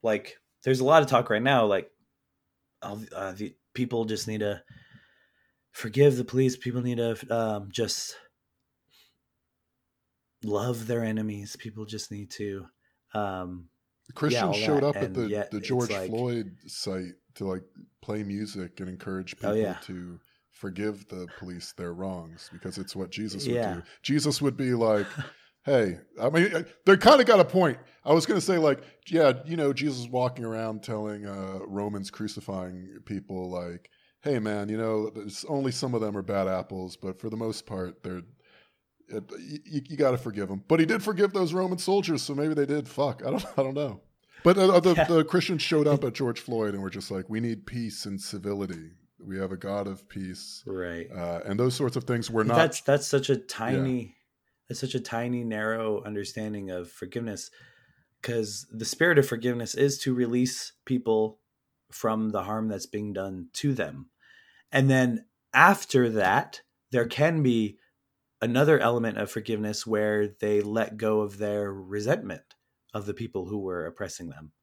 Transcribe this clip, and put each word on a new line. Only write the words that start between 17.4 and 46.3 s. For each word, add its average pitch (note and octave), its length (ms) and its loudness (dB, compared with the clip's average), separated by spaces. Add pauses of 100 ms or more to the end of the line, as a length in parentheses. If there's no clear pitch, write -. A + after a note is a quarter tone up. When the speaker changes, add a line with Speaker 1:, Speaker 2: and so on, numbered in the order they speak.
Speaker 2:
like, F#2 160 -4 (400)
play G#2+ 220 -6
music G2+ 560 -8
and F#2 80 -8
encourage F#2 540 -8
Speaker 1:
Oh, G2+ 100 0
Speaker 2:
people G#2+ 40 2
Speaker 1:
yeah. G2+ 260 0
Speaker 2:
to F2+ 360 -12 (320)
forgive G2+ 580 -8
the F#2 200 -12 (100)
police F2+ 340 -14
their F2 220 -10
wrongs, F2 580 -10
because F2+ 240 -12
it's F#2+ 200 -10
what F#2 140 -8
Jesus G#2+ 360 -8
would A#2+ 80 0
Speaker 1:
Yeah. A2 200 -2
Speaker 2:
do. E2+ 80 -10 (200)
Jesus C#3+ 400 0
would C3+ 160 0
be B2+ 160 0
like, A2 320 4
Speaker 1:
<laughs> - 560 -12
Speaker 2:
"Hey," A2 380 2 (200)
I A#2 80 2
mean, E3+ 260 4
I, F3 100 -2 (200)
they F#3+ 140 10
kinda B3 260 10
got G#3 160 8
a E3+ 60 10
point. F3 320 4 (260)
I C#3 80 6
was E3 140 6
gonna G#3 160 2
say, F#3 160 2
like, D3 240 4 (240)
yeah, C#3 400 4
you E3 100 -4
know, C#3+ 160 2
Jesus B2+ 360 -4
walking B2 360 -2
around A2 380 -6
telling, G#2+ 420 -6
uh, G2 420 -8
Romans G2+ 440 -6
crucifying F#2+ 960 -8
people, F#2+ 420 -8
like, F2 420 -8 (300)
"Hey, C#3 180 -2
man, G#2 300 -4
you G#2+ 80 -4
know, A2 320 -2
there's G#2 380 -12
only C#3 260 -2
some B2+ 220 -4
of A2 80 0
them G#2 120 -2
are G2 80 -4
bad G2 240 0
apples, F#2 480 -4
but F#2 240 -10
for A2+ 120 -8
the A2 80 -6
most A2+ 260 -6
part, F#2 380 -8
they're, F2+ 200 -8 (840)
it, G#2 240 -10 (320)
you, D3 240 -4
you D3 80 -10
gotta C3 220 4
forgive G2+ 320 -4
'em." G2 180 -6
But D#3+ 120 6
he D#3+ 40 8
did F3+ 180 2
forgive G3 300 2
those F3+ 220 0
Roman F#3 240 -2
soldiers, F#3+ 420 0
so D3 140 -6
maybe D3+ 180 0
they C#3+ 140 2
did. C#3+ 200 -2
Fuck, C3+ 380 -2
I B2+ 60 -2
don't, - 200 -2
<laughs> - 80 -6
I C#3+ 40 4
don't C3+ 120 0
know. C#3 280 -4 (420)
But, F#3 140 8
uh, F#3 220 8
the, F3 140 6
Speaker 1:
Yeah. D#3+ 100 6
Speaker 2:
the D#3+ 200 6
Christians F3 380 0
showed D3+ 240 4
up D3 180 4
at A#2+ 80 -2
George A#2+ 280 -4